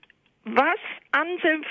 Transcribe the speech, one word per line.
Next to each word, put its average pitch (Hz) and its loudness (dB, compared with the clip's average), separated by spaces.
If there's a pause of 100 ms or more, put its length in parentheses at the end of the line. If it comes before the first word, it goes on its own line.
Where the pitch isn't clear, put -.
(440)
was 269 2 (340)
Anselm 320 0